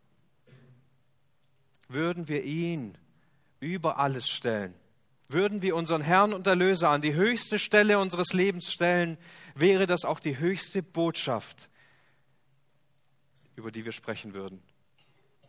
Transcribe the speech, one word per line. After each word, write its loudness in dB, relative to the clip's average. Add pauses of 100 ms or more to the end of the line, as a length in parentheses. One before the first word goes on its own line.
(1900)
Würden -4
wir -4
ihn -6 (600)
über -4
alles -2
stellen, -4 (540)
würden -2
wir 0
unseren 0
Herrn 4
und -4
Erlöser 4
an 4
die 0
höchste 0
Stelle 6
unseres 0
Lebens 0
stellen, 2 (360)
wäre 4
das 0
auch -2
die -4
höchste -2
Botschaft, -4 (1900)
über -12
die -10
wir -8
sprechen -10
würden. -12 (880)